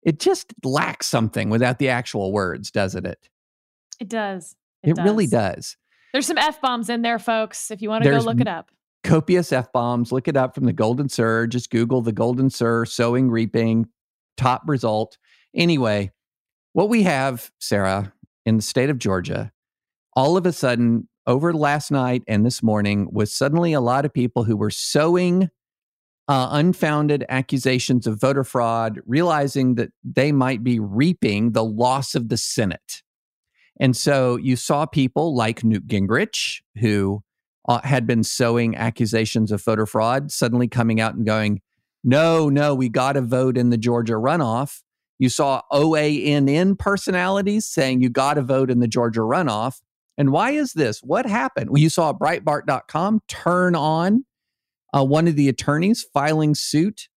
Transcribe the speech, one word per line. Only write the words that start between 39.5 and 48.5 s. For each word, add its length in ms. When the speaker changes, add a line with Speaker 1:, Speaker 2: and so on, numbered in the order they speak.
Speaker 1:
of 120
voter 240
fraud, 440
suddenly 360
coming 340
out 140
and 100
going, 340
"No, 460
no, 260
we 120
gotta 340
vote 360
in 140
the 80
Georgia 340
runoff." 680
You 100
saw 440
O 240
A 280
N 240
N 280
personalities 880
saying, 360
"You 80
gotta 340
vote 260